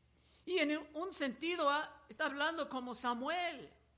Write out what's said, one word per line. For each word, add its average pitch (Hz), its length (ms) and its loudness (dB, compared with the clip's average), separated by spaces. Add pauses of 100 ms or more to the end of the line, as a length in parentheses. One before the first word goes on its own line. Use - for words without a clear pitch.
(440)
Y 349 140 2
en 302 180 4 (160)
un 339 200 -4
sentido, 311 560 0
ah, 294 380 0
está 311 200 -2
hablando 294 420 0
como 247 240 -4
Samuel, 262 800 -2 (240)